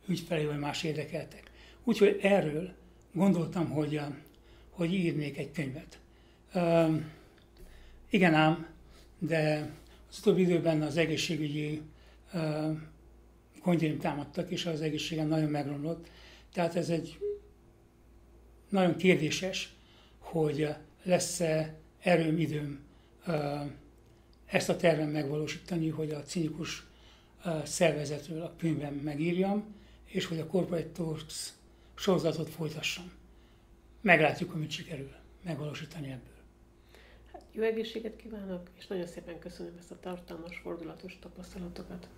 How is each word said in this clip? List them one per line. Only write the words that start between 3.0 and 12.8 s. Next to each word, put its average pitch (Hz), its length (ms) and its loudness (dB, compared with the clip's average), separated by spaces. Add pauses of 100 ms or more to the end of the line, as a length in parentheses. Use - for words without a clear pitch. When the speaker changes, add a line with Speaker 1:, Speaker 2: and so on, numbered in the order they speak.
Speaker 1:
gondoltam, 170 580 2
hogy, 147 260 0
ö, 147 60 -2 (680)
hogy 170 240 0
írnék 151 440 0
egy 143 140 -6
könyvet. 139 480 -6 (540)
Ö, 170 420 6 (1120)
igen 180 240 8
ám, 160 340 6 (520)
de 151 540 0 (360)
az - 100 -16
utóbbi 185 220 4
időben 165 400 4
az 151 160 -2
egészségügyi, 151 840 0 (520)
ö, 156 380 0 (920)